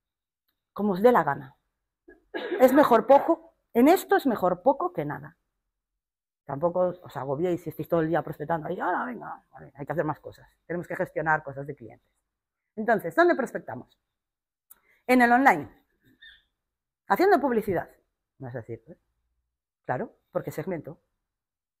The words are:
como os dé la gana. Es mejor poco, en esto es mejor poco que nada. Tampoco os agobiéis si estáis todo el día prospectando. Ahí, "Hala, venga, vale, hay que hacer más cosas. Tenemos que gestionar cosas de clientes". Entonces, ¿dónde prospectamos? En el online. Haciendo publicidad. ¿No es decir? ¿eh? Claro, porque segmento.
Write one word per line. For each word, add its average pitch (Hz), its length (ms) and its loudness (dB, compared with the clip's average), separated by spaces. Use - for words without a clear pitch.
como 202 200 -2
os 180 80 -4
dé 240 100 6
la 240 120 4
gana. 139 320 -6
Es 254 140 6
mejor 247 340 4
poco, 277 480 4
en 240 140 6
esto 381 300 4
es 320 100 -2
mejor 180 340 0
poco 349 300 0
que 156 140 -8
nada. 147 320 -12
Tampoco 175 560 -2
os - 160 -18
agobiéis 143 460 -4
si 156 60 -12
estáis 151 180 -10
todo 170 140 0
el 156 80 -2
día 160 120 0
prospectando. 156 460 -8
Ahí, 185 120 -8
"Hala, 254 260 -4
venga, 202 460 -14
vale, 147 240 -20
hay 139 100 -14
que - 60 -6
hacer 160 140 -2
más 151 140 -6
cosas. - 280 -20
Tenemos 170 220 -10
que 175 80 -10
gestionar 160 480 -2
cosas 139 220 -12
de 143 100 -12
clientes". - 320 -20
Entonces, 208 400 -2
¿dónde 339 200 4
prospectamos? 190 600 -10
En 254 140 6
el 240 100 6
online. 240 380 4
Haciendo 339 320 4
publicidad. 226 500 -2
¿No 131 80 -14
es 120 60 -12
decir? 117 340 -12
¿eh? 170 100 -20
Claro, 139 320 -8
porque 156 200 -6
segmento. 160 500 -10